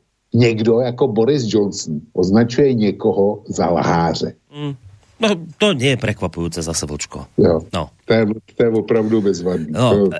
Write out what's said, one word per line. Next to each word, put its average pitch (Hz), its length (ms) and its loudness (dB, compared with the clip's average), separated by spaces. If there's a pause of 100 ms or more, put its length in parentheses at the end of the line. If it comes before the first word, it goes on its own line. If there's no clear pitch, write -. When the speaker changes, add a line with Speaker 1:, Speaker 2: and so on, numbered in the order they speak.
(340)
Speaker 1:
někdo 113 460 2
jako 127 280 0
Boris 117 380 0
Johnson 95 540 -2 (120)
označuje 117 600 2
někoho 101 720 0
za 90 240 -2
lháře. 85 640 0 (160)
Speaker 2:
Mm. 147 240 -8 (460)
No, 226 80 0 (300)
to 208 140 2
nie 135 220 0
je - 20 0
prekvapujúce 87 600 -4
zase, 82 320 -4
Vlčko. 73 480 -12
Speaker 1:
Jo. 80 320 2
Speaker 2:
No. 80 200 -6 (140)
Speaker 1:
To - 80 0
je, 113 140 4 (240)
to - 160 -2
je 117 40 2
opravdu 110 520 0
bezvadný. 87 480 -2
Speaker 2:
No, 101 400 2
Speaker 1:
To, 80 100 -6